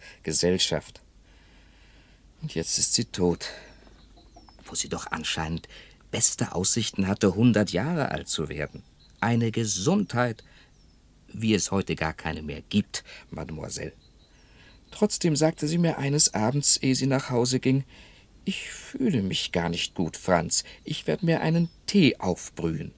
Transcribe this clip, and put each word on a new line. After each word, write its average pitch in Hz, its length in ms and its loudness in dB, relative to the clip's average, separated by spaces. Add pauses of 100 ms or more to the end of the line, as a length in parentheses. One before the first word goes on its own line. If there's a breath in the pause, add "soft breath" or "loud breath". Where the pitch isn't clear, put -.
(240 loud breath)
Gesellschaft. 85 760 0 (1400 soft breath)
Und 156 140 -10
jetzt 82 220 -2
ist - 160 2
sie 120 120 2
tot. 87 440 0 (1160 loud breath)
Wo - 100 -14
sie - 140 -4
doch - 220 -6
anscheinend 80 560 -4 (440 loud breath)
beste - 440 0
Aussichten 98 520 0
hatte, 98 280 2
hundert 107 360 4
Jahre 139 380 0
alt - 180 -6
zu 76 220 -4
werden. 73 340 -8 (360)
Eine 117 320 2
Gesundheit, 117 920 0 (840 soft breath)
wie 110 260 0
es 92 180 0
heute 95 240 0
gar 80 180 -2
keine 78 280 -6
mehr 71 280 -8
gibt, - 340 0 (260 loud breath)
Mademoiselle. - 640 -8 (1000 soft breath)
Trotzdem 180 440 0
sagte 151 320 2
sie 165 120 0
mir 165 180 2
eines 139 380 2
Abends, 123 420 2
ehe 131 160 2
sie 131 140 0
nach 135 240 0
Hause 123 280 2
ging: 131 240 2 (640 soft breath)
„Ich - 240 -6
fühle 175 540 -2
mich 92 280 -2
gar 85 180 0
nicht - 260 -4
gut, 80 220 -2
Franz. 85 460 2 (200 loud breath)
Ich - 240 -6
werd 156 160 0
mir 165 180 2
einen 165 280 2 (180)
Tee - 320 4
aufbrühen.“ 82 800 -4